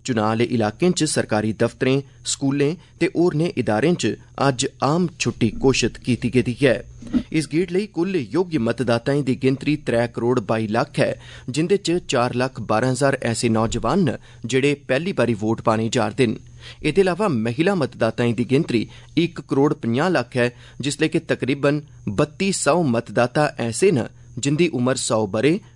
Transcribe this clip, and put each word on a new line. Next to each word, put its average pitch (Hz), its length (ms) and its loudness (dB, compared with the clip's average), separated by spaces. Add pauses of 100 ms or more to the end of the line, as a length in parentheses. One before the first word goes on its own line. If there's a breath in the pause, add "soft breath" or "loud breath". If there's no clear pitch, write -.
चुनां 110 240 -2
आह्ले 113 220 2
इलाकें 117 440 0
च 175 160 0
सरकारी 110 480 -2
दफ्तरें, 131 480 0 (220 soft breath)
स्कूलें 143 520 -2 (240 loud breath)
ते 170 60 2
होरनें 165 480 0
इदारें 117 400 2
च 117 180 -2 (280 soft breath)
अज्ज 131 280 0 (140)
आम 160 340 0
छुट्टी 113 420 0
घोशत 123 460 2
कीती 123 260 -2
गेदी 123 320 0
ऐ। 131 100 4 (600 loud breath)
इस 156 160 -2
गेड़ 175 220 -2
लेई 190 180 -2
कुल 185 280 -2 (120)
योग्य 160 320 0
मतदाताएं 120 640 0
दी 127 120 0
गिनतरी 139 380 0 (100)
त्रै 120 240 0
करोड़ 120 340 0
बाई 110 260 -2
लक्ख 117 320 -2
ऐ, 127 100 2 (400 loud breath)
जिंदे 170 280 0
च 175 280 0
चार 120 280 0
लक्ख 123 260 -2 (100)
बारां 117 200 2
हजार 131 340 2
ऐसे 117 260 0
नौजवान 113 580 0
न 107 80 -2 (300 loud breath)
जेह्ड़े 131 260 2 (160)
पैह्ली 160 240 0
बारी 117 240 0
वोट 107 260 -2
पाने 113 280 0
जा'रदे 110 360 0
न। 107 120 -2 (440 loud breath)
एह्दे 151 180 2
अलावा 185 280 2 (140)
महिला 151 320 0
मतदाताएं 120 600 0
दी 120 120 -2
गिनतरी 127 360 0 (360 loud breath)
इक 165 240 -2
करोड़ 143 320 2
पंजाह् 135 360 -2
लक्ख 135 260 -2
ऐ, 120 120 2 (320 loud breath)
जिसलै 147 280 -2
कि 165 180 -2
तकरीबन 139 560 0 (320 loud breath)
बत्ती 151 400 0
सौ 143 220 2 (120)
मतदाता 120 580 0 (140)
ऐसे 120 320 2
न 113 160 0 (300 soft breath)
जिंदी 147 360 0
उमर 127 240 0
सौ 110 300 0
ब'रे 113 260 2 (220 soft breath)